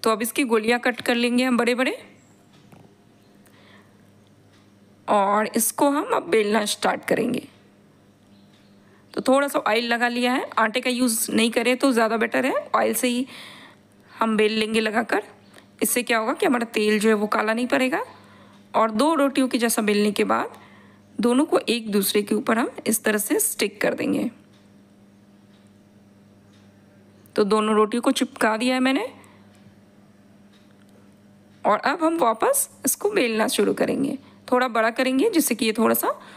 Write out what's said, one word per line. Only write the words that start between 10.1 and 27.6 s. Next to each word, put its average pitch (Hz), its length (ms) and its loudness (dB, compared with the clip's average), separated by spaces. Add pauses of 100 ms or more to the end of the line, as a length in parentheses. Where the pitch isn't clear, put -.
है, 285 160 -2 (100)
आटे 220 220 0
का 254 100 -2
यूज़ 240 420 -2
नहीं 220 180 2
करें 247 260 0
तो 277 160 2
ज़्यादा 226 240 2
बेटर 240 300 0
है, 359 80 0 (200)
ऑयल 220 200 2
से 247 140 -2
ही 247 180 -2 (840)
हम 220 260 0
बेल 214 180 2
लेंगे 220 260 0
लगाकर। 220 420 -2 (600)
इससे 233 200 -2
क्या 233 160 0
होगा 220 140 -2
कि 392 140 -2
हमारा 240 240 0
तेल 214 280 2
जो 214 100 2
है 220 60 4
वो 208 140 -2
काला 214 260 0
नहीं 240 120 -2
पड़ेगा। 269 380 0 (680)
और 220 180 2
दो 269 220 2
रोटियों 277 340 2
के 254 100 -2
जैसा 226 240 0
बेलने 208 300 2
के 214 140 0
बाद - 320 -4 (600)
दोनों 240 260 4
को 349 160 2
एक 226 300 -4
दूसरे 202 320 2
के 208 120 -2
ऊपर 220 240 0
हम 277 120 0 (160)
इस - 180 -2
तरह 214 140 0
से 302 220 -2
स्टिक - 400 -4
कर - 140 0
देंगे। - 300 -4 (3000)
तो 214 80 2
दोनों 214 320 2